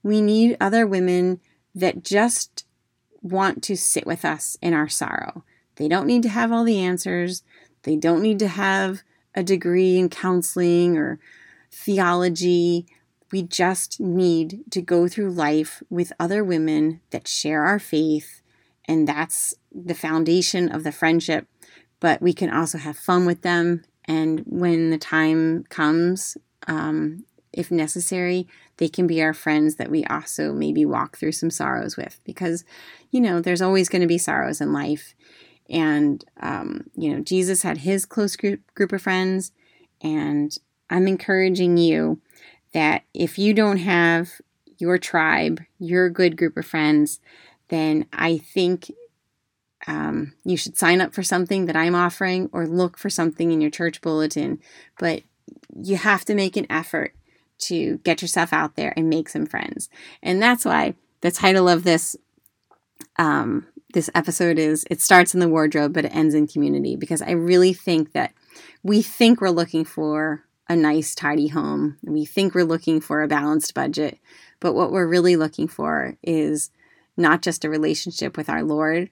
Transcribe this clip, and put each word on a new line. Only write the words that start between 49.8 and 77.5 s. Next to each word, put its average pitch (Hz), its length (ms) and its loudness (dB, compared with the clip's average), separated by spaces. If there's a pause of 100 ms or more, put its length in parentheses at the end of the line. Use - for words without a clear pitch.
um, 151 480 -6 (100)
you 180 120 0
should - 200 -8
sign 180 240 4
up 180 120 -2
for 196 100 -6
something 185 440 0
that 160 100 -2
I'm 170 180 2
offering 180 580 0
or 170 140 -4
look 175 300 0
for 196 140 -6
something 165 420 0
in 156 80 2
your 151 100 2
church 170 300 -6
bulletin. 156 600 -2 (380)
But 170 240 -2 (520)
you 190 220 -4
have 196 300 0
to 214 80 0
make 196 220 0
an 202 140 -2
effort 156 440 -4 (440)
to 160 460 -4
get 165 180 0
yourself 170 300 -2
out 156 240 -2
there 151 200 -4
and 160 140 0
make 156 180 -2
some - 160 -4
friends. - 460 -8 (320)
And 185 180 0
that's 233 240 4
why 160 300 0 (280)
the 175 80 2
title 190 380 4
of 175 160 4
this, 165 320 2 (1000)
um, 143 480 0 (280)
this 165 200 0
episode 170 440 0
is, 156 320 0
"It 170 100 -4
Starts 180 320 8
in 180 80 2
the 170 80 4
Wardrobe, 151 460 2
but 156 100 0
It - 100 -6
Ends 156 200 4
in 151 120 4
Community," 143 480 0
because 151 280 -4
I - 80 -6
really 180 420 4
think 160 400 -2
that - 200 -4 (500)
we 208 180 4
think 233 400 4
we're 190 80 2
looking 170 360 0
for 156 600 -4 (240)
a 170 80 2
nice, 151 380 2
tidy 147 340 0
home. 147 540 -4
We 151 240 -4
think 196 280 0
we're 180 80 4
looking 160 380 0
for 151 220 -2
a 147 60 -2
balanced 151 440 0
budget, 147 460 -4 (420)
but 160 140 -2
what 175 180 0
we're 175 160 2
really 180 260 6
looking 156 320 0
for 151 560 -4
is 156 480 0 (460)
not 170 240 4
just - 240 -4